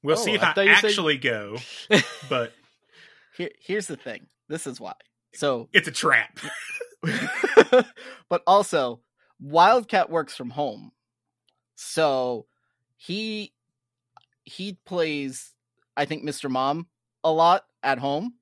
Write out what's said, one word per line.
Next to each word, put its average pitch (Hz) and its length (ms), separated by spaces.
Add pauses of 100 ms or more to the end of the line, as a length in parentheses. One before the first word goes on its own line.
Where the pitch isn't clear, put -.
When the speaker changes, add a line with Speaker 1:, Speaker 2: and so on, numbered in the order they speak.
Speaker 1:
We'll 156 140
see 214 140
Speaker 2:
Oh, 214 40
Speaker 1:
if 190 80
Speaker 2:
I 165 80
Speaker 1:
I - 20
Speaker 2:
thought 196 140
you 160 80
said 208 140
Speaker 1:
actually 165 280
go, 113 400 (320)
Speaker 2:
<laughs> 214 80 (320)
Speaker 1:
but 123 240 (800)
Speaker 3:
Here, 170 140 (100)
here's 196 280
the 156 100
thing. - 300 (200)
This 160 200
is 127 120
why. 98 140 (400)
So 127 400
Speaker 1:
it's 190 140
a 151 40
trap. 131 460 (640)
<laughs> - 0
Speaker 3:
<laughs> - 840 (440)
But 175 180
also, 165 540 (380)
Wildcat 185 680
works 160 260
from 123 160
home. 120 400 (840)
So 131 680 (500)
he, 214 580 (920)
he 190 420
plays, 151 680 (460)
I 143 80
think, 156 180
Mister 143 260
Mom 139 380 (360)
a 160 80
lot 165 340 (180)
at 135 160
home. 151 420